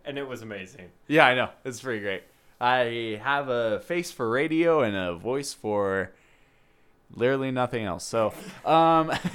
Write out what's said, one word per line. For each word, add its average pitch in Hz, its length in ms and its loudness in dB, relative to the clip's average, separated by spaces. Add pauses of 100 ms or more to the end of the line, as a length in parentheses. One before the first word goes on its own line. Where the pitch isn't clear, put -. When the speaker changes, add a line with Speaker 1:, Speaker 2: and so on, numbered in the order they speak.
Speaker 1:
and 139 120 -8
it 139 100 -6
was 120 140 -10
amazing. 92 480 -12 (180)
Speaker 2:
Yeah, 151 180 6
I 127 100 6
know. 120 140 0 (160)
It's 127 160 -8
pretty 117 200 -6
great. 98 220 -4 (380)
I 117 600 0
have 139 280 -2
a 117 320 0
face 175 300 -4
for 117 180 -4
radio 160 520 2
and 107 140 2
a 90 200 -2
voice 123 380 -4
for 98 580 -2 (1000)
literally 131 380 0
nothing 123 320 -2
else. 90 220 -6
So, 110 280 0 (300)
um, 160 480 4 (240)